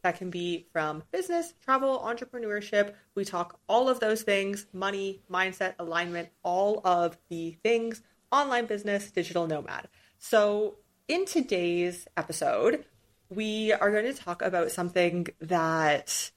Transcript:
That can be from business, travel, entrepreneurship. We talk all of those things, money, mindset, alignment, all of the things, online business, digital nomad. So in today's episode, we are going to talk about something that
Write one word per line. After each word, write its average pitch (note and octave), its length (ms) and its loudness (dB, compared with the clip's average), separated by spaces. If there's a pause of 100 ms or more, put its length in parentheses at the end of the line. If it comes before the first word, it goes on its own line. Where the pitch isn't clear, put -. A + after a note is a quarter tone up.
That F3+ 140 0
can F3+ 120 -8
be F3 440 -6
from D#3 380 -2
business, F4 420 -2 (100)
travel, C4 360 2
entrepreneurship. G#3 920 -2 (200)
We G3+ 100 -2
talk F3 360 -4 (100)
all B3 180 6
of B3 120 2
those A3 240 2
things, G3+ 500 0
money, G3 480 -4 (100)
mindset, F#3 460 -2
alignment, E3+ 520 -4 (140)
all G3 400 2
of F3 340 4 (120)
the E3 220 -6 (120)
things, A3+ 380 0 (300)
online C4 340 2
business, G#3 460 -4
digital E3+ 340 0
nomad. - 420 -6 (300)
So G#3 600 2 (300)
in F4+ 180 0
today's F3+ 840 0 (100)
episode, D#3 680 0 (440)
we G#3+ 440 0
are G3+ 180 2
going A3 200 2
to C4+ 80 -10
talk F3 220 -6
about E3+ 300 0
something F3 560 0 (120)
that D#3+ 960 0